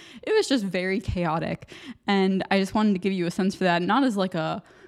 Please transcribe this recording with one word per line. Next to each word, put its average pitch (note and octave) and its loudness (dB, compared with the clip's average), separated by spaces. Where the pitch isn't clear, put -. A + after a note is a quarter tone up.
It F4+ -2
was G#4+ 2
just B3+ 2
very F#3+ -2
chaotic. E3+ -4
And F#3+ 2
I G3 4
just F#3+ -2
wanted G#3+ 4
to F#3 0
give F#3+ -2
you F3+ -2
a F3 -2
sense F#3 0
for - -2
that, F3 2
not G#3+ 2
as, A#3 0
like, F#3 -2
a D#3+ -4